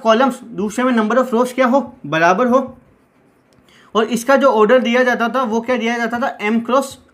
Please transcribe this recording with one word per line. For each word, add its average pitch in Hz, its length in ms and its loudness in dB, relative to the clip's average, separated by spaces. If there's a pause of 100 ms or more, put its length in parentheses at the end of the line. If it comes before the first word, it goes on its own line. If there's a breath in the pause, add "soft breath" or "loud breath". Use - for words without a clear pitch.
columns, 240 420 0
दूसरे 202 400 -6
में 254 100 0
number 226 240 0
of 254 160 0
rows 247 200 0
क्या 262 140 0
हो, 262 120 2 (260)
बराबर 175 420 2
हो। 233 300 0 (1160 soft breath)
और 220 120 2
इसका 240 280 0
जो 269 160 4
ऑर्डर 220 280 4
दिया 240 240 0
जाता 240 260 0
था 262 140 -2
वो 226 180 -2
क्या 247 160 -2
दिया 233 200 -4
जाता 233 220 -4
था, 240 220 -6
एम 214 180 0
क्रॉस 262 380 -2 (160)